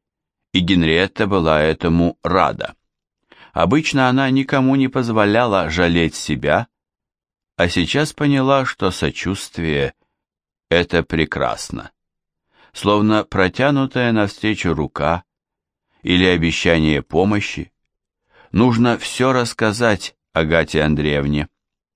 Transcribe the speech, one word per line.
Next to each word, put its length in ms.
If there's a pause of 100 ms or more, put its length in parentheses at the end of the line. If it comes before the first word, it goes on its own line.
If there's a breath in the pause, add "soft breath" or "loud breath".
(520)
и 80
Генриетта 640
была 340
этому 640
рада. 540 (760 loud breath)
Обычно 560
она 220
никому 460
не 100
позволяла 840
жалеть 440
себя, 540 (880)
а 120
сейчас 440
поняла, 520
что 280
сочувствие — 1040 (760)
это 320
прекрасно. 880 (840 soft breath)
Словно 520
протянутая 880
навстречу 640
рука 500 (800)
или 220
обещание 800
помощи. 720 (800 soft breath)
Нужно 440
все 360
рассказать 840 (180)
Агате 500
Андреевне. 640 (480)